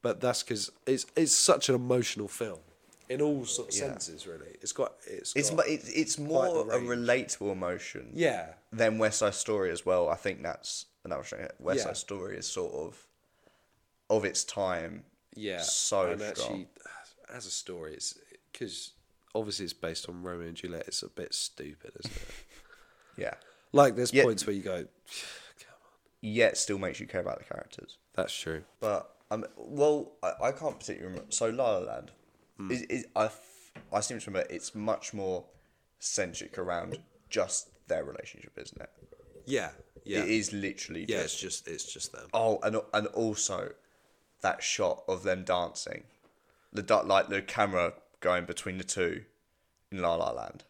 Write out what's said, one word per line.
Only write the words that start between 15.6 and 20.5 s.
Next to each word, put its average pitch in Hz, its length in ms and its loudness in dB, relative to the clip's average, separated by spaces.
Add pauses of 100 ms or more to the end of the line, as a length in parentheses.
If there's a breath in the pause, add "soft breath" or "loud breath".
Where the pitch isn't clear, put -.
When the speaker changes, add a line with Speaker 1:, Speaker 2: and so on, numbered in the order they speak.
Speaker 2:
So 92 480 2
Speaker 1:
and 85 100 -2
Speaker 2:
strong. 104 100 -4
Speaker 1:
actually, 92 380 -4 (600 loud breath)
as 117 180 -12
a 90 40 -10
story, 82 440 -8
it's - 240 -8 (340)
'cause - 400 -8 (420)
obviously 104 300 -2
it's 82 100 -6
based - 340 -6
on 87 140 -10
Romeo 87 240 -6
and 85 100 -10